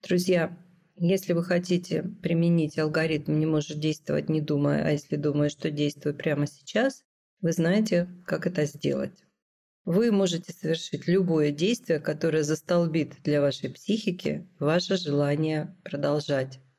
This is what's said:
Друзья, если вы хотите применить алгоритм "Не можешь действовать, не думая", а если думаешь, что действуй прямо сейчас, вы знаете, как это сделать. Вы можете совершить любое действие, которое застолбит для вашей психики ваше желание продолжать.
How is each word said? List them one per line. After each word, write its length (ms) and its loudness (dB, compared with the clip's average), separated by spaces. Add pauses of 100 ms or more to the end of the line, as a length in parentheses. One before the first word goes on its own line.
Друзья, 480 2 (420)
если 360 2
вы 100 2
хотите 600 0
применить 720 2
алгоритм 640 0
"Не 80 2
можешь 280 0
действовать, 540 -2
не 100 2
думая", 460 0
а 60 2
если 240 -4
думаешь, 380 0
что 180 -6
действуй 420 -4
прямо 320 -2
сейчас, 580 -4 (380)
вы 120 0
знаете, 540 2 (160)
как 220 -4
это 200 0
сделать. 600 -4 (580)
Вы 280 2
можете 420 0
совершить 540 -4
любое 420 4
действие, 500 0
которое 440 0
застолбит 800 0
для 180 2
вашей 300 0
психики 760 -4 (120)
ваше 360 0
желание 880 0
продолжать. 760 -2 (200)